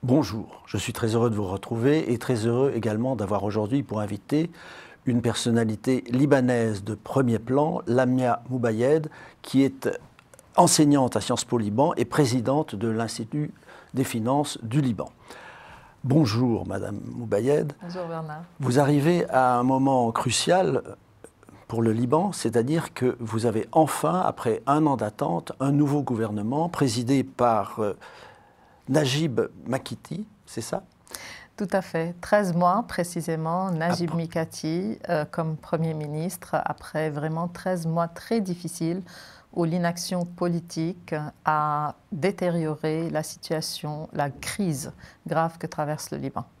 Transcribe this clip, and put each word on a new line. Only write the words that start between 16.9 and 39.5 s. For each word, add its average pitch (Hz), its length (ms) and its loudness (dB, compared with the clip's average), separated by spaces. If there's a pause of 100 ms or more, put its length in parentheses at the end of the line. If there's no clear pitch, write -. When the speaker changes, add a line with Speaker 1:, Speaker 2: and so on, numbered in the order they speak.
Speaker 1:
Moubayed. 120 680 0 (100)
Speaker 2:
Bonjour 175 260 -10
Bernard. 160 340 -10 (180)
Speaker 1:
Vous 127 220 2
arrivez 147 480 4
à 123 300 4
un 123 40 0
moment 131 480 2
crucial 151 680 2 (880)
pour 113 120 -2
le 113 120 4
Liban, 147 400 2
c'est-à-dire 123 600 0
que 127 280 0
vous 113 240 -2
avez 110 260 0
enfin, 160 540 2
après - 420 -2
un 151 200 4
an 135 100 2
d'attente, 143 640 -4
un 139 100 2
nouveau 143 300 2
gouvernement 113 680 -2
présidé 131 560 0
par, 117 560 0
euh, 104 180 -2 (920)
Najib 139 500 2 (280)
Makiti, 135 580 -8 (200)
c'est - 140 -12
ça ? 175 240 -6 (720)
Speaker 2:
Tout 208 160 -6
à 190 100 2
fait. 170 380 -4
Treize 208 340 2
mois 180 320 4
précisément, 170 840 -2
Najib 170 380 0
Speaker 1:
Après 170 80 -2
Speaker 2:
Mikati, 165 880 -4
euh, 156 160 0
comme 160 320 -4
Premier 160 380 -2
ministre, 156 720 -4
après 156 440 -4
vraiment 156 380 -4
treize 175 380 -4
mois 165 240 0
très - 320 -2
difficiles 175 600 -4 (520)